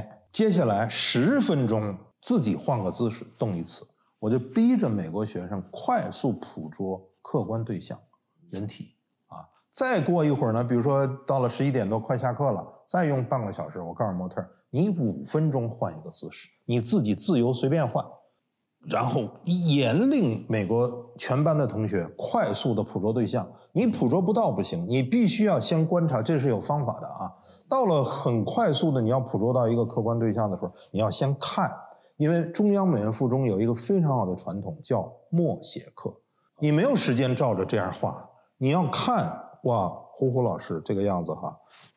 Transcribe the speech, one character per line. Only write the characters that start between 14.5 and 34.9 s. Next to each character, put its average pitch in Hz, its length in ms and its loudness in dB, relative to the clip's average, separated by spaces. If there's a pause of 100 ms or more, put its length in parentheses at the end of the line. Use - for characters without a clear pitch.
你 165 180 2
五 120 340 -2
分 156 280 0
钟 120 180 -2
换 101 260 -6
一 - 60 -14
个 87 80 -14
姿 - 220 -14
势， - 160 -18 (180)
你 120 160 2
自 120 220 2
己 104 100 2
自 151 240 0
由 120 160 4
随 131 160 -2
便 151 180 2
换， - 160 -2 (840)
然 120 180 0
后 123 240 0 (140)
严 165 640 4
令 160 400 2
美 110 160 2
国 120 520 0
全 131 260 0
班 160 120 4
的 147 120 2
同 107 200 -2
学 90 200 -2 (100)
快 190 340 0
速 117 220 -2
的 107 80 0
捕 104 180 -6
捉 104 140 0
对 117 140 0
象。 104 200 -4 (260)
你 202 120 2
捕 202 220 2
捉 143 120 4
不 190 140 2
到 196 180 2
不 101 80 -2
行， 85 300 -4
你 131 140 2
必 214 240 2
须 214 160 2
要 185 160 4
先 160 260 2
观 165 220 2
察， 160 160 0
这 160 160 2
是 131 80 2
有 110 120 2
方 147 240 -2
法 113 160 -4
的 78 80 -10
啊。 - 240 -10 (380)
到 262 160 2
了 156 180 4
很 117 400 0
快 208 300 2
速 156 180 2
的， 131 100 2
你 110 100 2
要 131 80 2
捕 123 180 -4
捉 113 160 2
到 123 140 2
一 117 80 2
个 117 100 2
客 113 160 -2
观 117 160 0
对 113 160 2
象 107 160 0
的 92 80 -4
时 - 60 -8
候， 90 80 -6 (180)
你 95 100 -2
要 110 120 2
先 143 260 0
看， - 320 -2 (480)
因 151 120 2
为 170 220 2
中 208 200 2
央 196 160 2
美 135 140 4
院 107 100 0
附 127 160 0
中 131 180 0
有 101 140 2
一 113 60 2
个 117 80 2
非 190 260 0
常 151 160 2
好 110 100 0
的 92 120 -2
传 92 240 -8
统， 95 200 -10
叫 104 300 -2 (180)